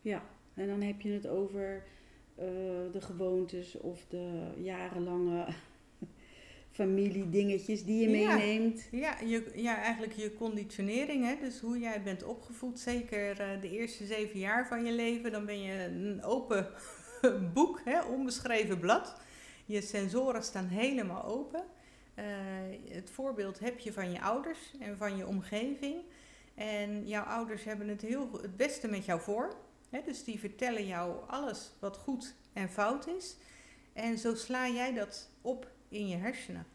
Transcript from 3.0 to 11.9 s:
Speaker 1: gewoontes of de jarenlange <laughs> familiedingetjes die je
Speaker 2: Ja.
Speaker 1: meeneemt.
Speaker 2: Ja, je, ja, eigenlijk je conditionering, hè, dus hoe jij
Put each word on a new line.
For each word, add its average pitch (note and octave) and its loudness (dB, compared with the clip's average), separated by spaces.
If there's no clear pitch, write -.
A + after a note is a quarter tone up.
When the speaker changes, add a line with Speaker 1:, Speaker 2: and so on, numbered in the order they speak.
Speaker 1:
gewoontes F#3 0
of - -8
de E3+ -4
jarenlange F3+ 0
<laughs> - -16
familiedingetjes G3 4
die A3 4
je G#3+ 10
Speaker 2:
Ja. G#3+ 8
Speaker 1:
meeneemt. A3 4
Speaker 2:
Ja, C#4 0
je, A3+ 0
ja, A#3 2
eigenlijk A3 0
je G#3+ -2
conditionering, A3 0
hè, B3+ 2
dus B3+ -4
hoe A#3 0
jij A3+ -2